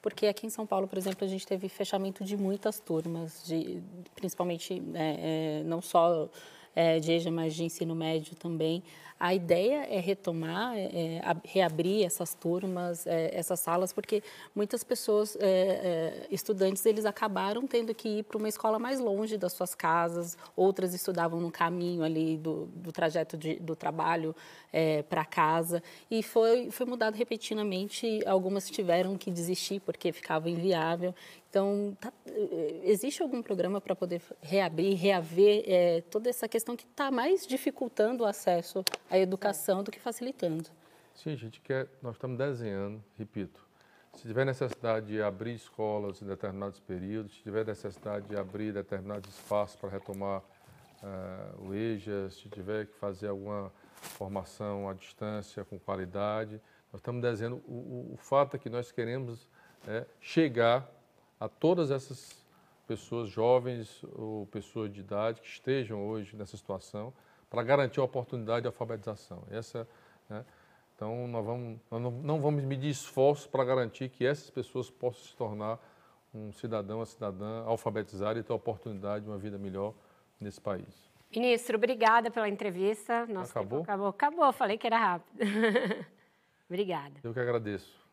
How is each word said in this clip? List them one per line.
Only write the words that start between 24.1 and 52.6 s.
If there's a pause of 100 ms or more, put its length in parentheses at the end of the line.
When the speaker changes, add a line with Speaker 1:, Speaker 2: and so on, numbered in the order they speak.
Speaker 1:
é,
pra
casa, (260)
e
foi,
foi
mudado
repentinamente,
algumas
tiveram
que
desistir
porque
ficava
inviável. (360)
Então,
tá, (140)
é,
existe
algum
programa
pra
poder (200)
reabrir,
reaver,
é,
toda
essa
questão
que
tá
mais
dificultando
o
acesso (240)
à
educação
do
que
facilitando? (440)
Speaker 2:
Sim,
a
gente
quer, (120)
nós
estamos
desenhando, (140)
repito, (540)
se
tiver
necessidade
de
abrir
escolas
em
determinados
períodos,
se
tiver
necessidade
de
abrir
determinados
espaços
pra
retomar, (600)
eh,
o
eja,
se
tiver